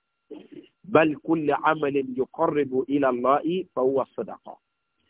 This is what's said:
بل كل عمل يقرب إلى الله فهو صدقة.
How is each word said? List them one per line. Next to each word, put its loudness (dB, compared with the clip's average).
بل 4
كل -2
عمل 0
يقرب -2
إلى 2
الله 2
فهو 2
صدقة. -12